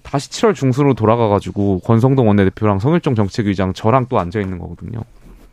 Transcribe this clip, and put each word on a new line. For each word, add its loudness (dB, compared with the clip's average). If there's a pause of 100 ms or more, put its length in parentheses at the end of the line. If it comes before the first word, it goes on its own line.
다시 -6
칠월 0
중순으로 2
돌아가가지고 0
권성동 2
원내대표랑 2
성일종 0
정책위의장, -2
저랑 0
또 -2
앉아 -4
있는 -6
거거든요. -12 (540)